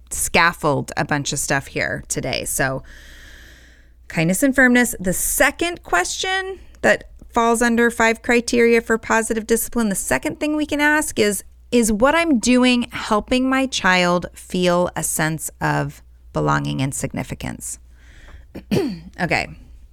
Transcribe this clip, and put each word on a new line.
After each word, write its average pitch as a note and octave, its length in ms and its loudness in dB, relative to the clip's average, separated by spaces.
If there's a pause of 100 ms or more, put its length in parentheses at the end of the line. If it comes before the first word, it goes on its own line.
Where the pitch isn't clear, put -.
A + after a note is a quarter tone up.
(100)
scaffold E3 840 0
a - 80 -2
bunch C#3+ 280 -4
of C#3+ 80 -4
stuff C#3 260 -2
here - 400 -6
today. - 380 -6
So C3+ 400 -4 (1200)
kindness F3 380 0
and C4+ 100 2
firmness. B3 460 4
The F#3 120 0
second D4 720 0
question F#4+ 800 -4 (220)
that - 280 2 (180)
falls A#3 320 2
under A#3 300 2
five A3+ 320 0
criteria A#3 580 2
for A3+ 160 0
positive A3+ 480 -2
discipline, A3+ 440 0
the F#3+ 80 -2
second - 420 -2
thing D4+ 160 -2
we D4+ 120 -2
can D4 140 -2
ask D4+ 380 0
is, G#3 240 0 (300)
is A#3 180 4
what A#3+ 240 4
I'm E4 240 2
doing B3 440 4 (100)
helping B3+ 560 0
my C4 180 0
child F3+ 640 2
feel F3+ 640 0
a E3 80 -4
sense D#3+ 480 -4 (100)
of D3 400 -2 (320)
belonging D3 480 -2
and C3+ 140 -2
significance? - 840 -8 (920)
<clears throat> - 0 - (500)
Okay. D#3 280 -2 (440)